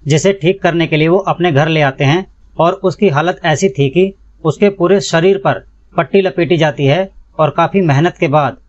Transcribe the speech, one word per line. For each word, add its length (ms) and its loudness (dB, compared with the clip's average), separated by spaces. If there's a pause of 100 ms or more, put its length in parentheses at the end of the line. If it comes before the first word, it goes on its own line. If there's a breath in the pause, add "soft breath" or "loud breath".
जिसे 260 2
ठीक 300 -2
करने 240 0
के 100 -2
लिए 120 2
वो 100 2
अपने 340 -2
घर 160 2
ले 120 0
आते 240 -2
हैं। 220 0 (320)
और 140 2
उसकी 360 -2
हालत 360 -2
ऐसी 240 0
थी 200 0
कि 260 0 (300)
उसके 240 0
पूरे 320 0
शरीर 380 0
पर 280 -4 (300)
पट्टी 240 0
लपेटी 360 0
जाती 300 -2
है 240 0 (280)
और 120 2
काफी 300 0
मेहनत 400 0
के 80 0
बाद 280 0 (120)